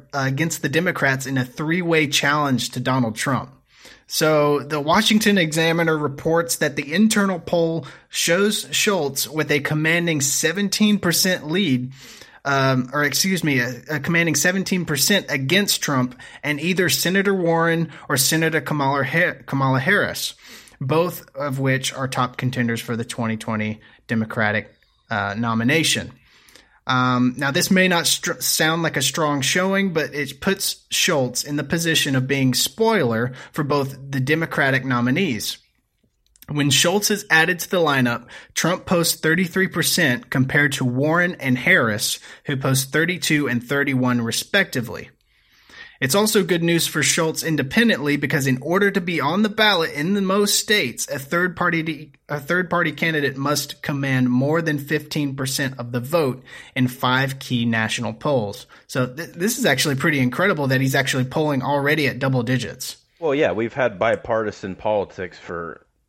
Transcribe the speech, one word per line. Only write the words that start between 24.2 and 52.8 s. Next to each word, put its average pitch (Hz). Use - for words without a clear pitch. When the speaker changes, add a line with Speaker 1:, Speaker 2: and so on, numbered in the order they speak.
Speaker 1:
uh, 101
nomination. 117
Um, 127
now, 139
this 170
may 185
not 170
str-, -
sound 165
like 160
a 143
strong 143
showing, 190
but 151
it 139
puts -
Schultz 135
in 147
the 147
position 160
of 131
being 135
spoiler 127
for 151
both 139
the 135
Democratic 139
nominees. 127
When 147
Schultz 180
is 208
added 175
to -
the 196
lineup, 139
Trump 175
posts 170
thirty-three 180
percent 156
compared 135
to 135
Warren 147
and 127
Harris, 123
who 147
post 135
thirty-two 156
and 120
thirty-one 127
respectively. 117
It's 135
also 208
good 170
news 170
for 156
Schultz 160
independently 147
because 147
in 131
order 185
to 196
be 170
on 160
the 214
ballot 202
in 160
the 202
most 202
states, 170
a 143
third 170
party 170
de-, 156
a 147
third 170
party 175